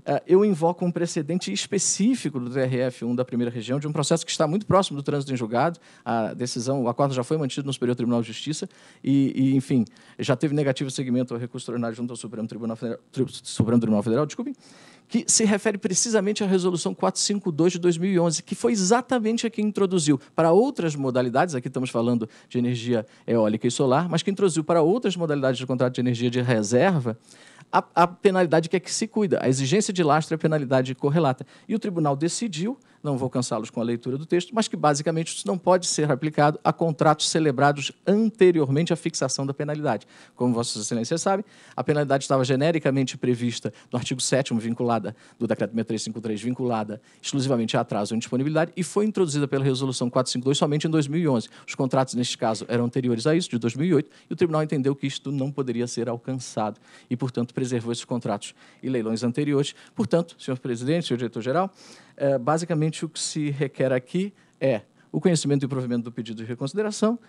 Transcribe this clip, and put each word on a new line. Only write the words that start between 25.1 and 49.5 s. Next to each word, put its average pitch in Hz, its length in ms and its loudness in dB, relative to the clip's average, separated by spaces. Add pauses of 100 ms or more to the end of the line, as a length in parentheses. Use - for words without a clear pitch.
modalidades 143 400 0
de 127 80 -8
contrato 127 300 0
de 131 60 -2
energia 123 280 0
de 123 140 0
reserva, 123 760 2 (540)
a, 190 120 2 (120)
a 170 120 6
penalidade 175 640 2
que - 60 0
é 180 40 2
que - 140 -10
se - 140 -2
cuida, 208 340 0
a 120 80 0
exigência 135 420 2
de 180 120 0
lastro 156 300 2
é - 20 0
a 156 40 -4
penalidade 135 540 0
correlata. 139 520 0 (220)
E 196 60 -4
o 220 60 0
tribunal 165 360 0
decidiu, 170 640 -4 (240)
não 147 140 -2
vou 127 140 -2
cansá-los 117 400 -4
com - 100 -8
a 113 40 -2
leitura 120 340 -4
do 156 80 -12
texto, 175 280 -2
mas 220 140 0
que - 80 -10
basicamente 160 600 0
isso - 120 -10
não 196 100 0
pode 175 280 2
ser 151 260 0
aplicado 151 520 2
a 170 100 4
contratos 151 560 2
celebrados 143 640 2 (140)
anteriormente 175 840 4
à 165 40 0
fixação 143 500 -4
da 139 80 -4
penalidade. 147 540 -4 (280)
Como 123 180 0
Vossas 117 280 -4
Excelências 113 400 -2
sabem, 196 240 0 (300)
a 139 80 -2
penalidade 143 400 2
estava 135 200 2
genericamente 139 760 2
prevista 120 540 -2 (200)
no 123 60 -2
artigo 127 220 -4
sétimo, 127 400 0
vinculada, 113 560 -2 (220)
do 113 100 -2
Decreto 107 220 -2
sessenta 113 120 -2
e 110 40 -4
três 110 160 -4
cinquenta 113 180 -8
e 107 40 -8
três, 107 180 -6
vinculada 117 600 -4 (200)
exclusivamente 131 560 0
a 117 40 2
atraso 107 320 -4
ou 110 40 0
indisponibilidade, 156 580 -2
e 180 80 -2
foi 208 220 -2
introduzida 156 420 0
pela 135 160 0